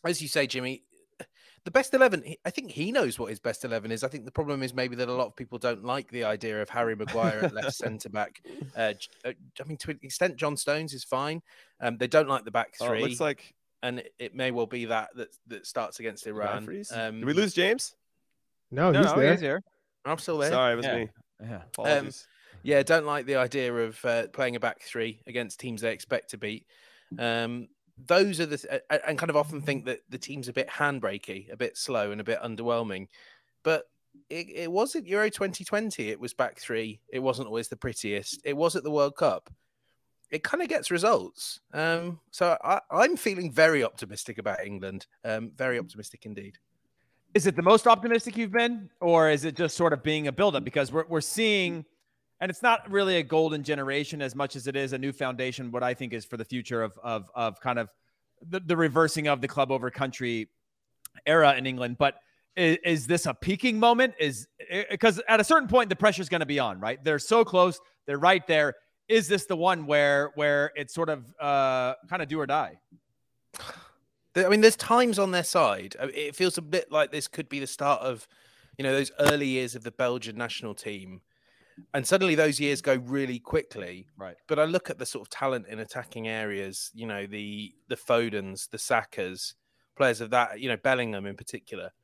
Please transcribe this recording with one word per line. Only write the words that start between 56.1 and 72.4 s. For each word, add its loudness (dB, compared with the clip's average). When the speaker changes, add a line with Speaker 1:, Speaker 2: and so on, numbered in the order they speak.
Speaker 4:
is -8
for -12
the -6
future -4
of, -4
of, -4
of -2
kind -2
of -4
the, -6
the 0
reversing 4
of 2
the -4
club 0
over -2
country -4
era 8
in -4
England. -4
But 4
is, 4
is 0
this 2
a -2
peaking 0
moment? 6
Is, -4
i-, -4
'cause 4
at 6
a 4
certain 6
point, 4
the 2
pressure's 2
gonna 0
be 0
on, 0
right? -4
They're 2
so 4
close. 4
They're -2
right 6
there. 4
Is 4
this 0
the -2
one 2
where, 4
where 2
it's -8
sort -2
of, -4
uh, 2
kinda -4
do -4
or -2